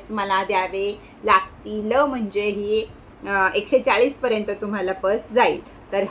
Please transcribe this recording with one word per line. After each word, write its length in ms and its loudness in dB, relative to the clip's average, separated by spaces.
मला 340 0
द्यावे 560 -2
लागतील, 720 0
म्हणजे 460 0
ही, 460 -2
अ, 280 2
एकशे 240 2
चाळीस 340 2
पर्यंत 360 -2
तुम्हाला 420 -4
पर्स 300 0
जाईल. 580 0
तर 200 0